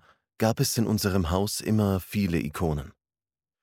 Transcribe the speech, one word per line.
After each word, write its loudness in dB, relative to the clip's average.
gab 2
es 0
in 2
unserem 0
Haus 0
immer 2
viele -2
Ikonen. -4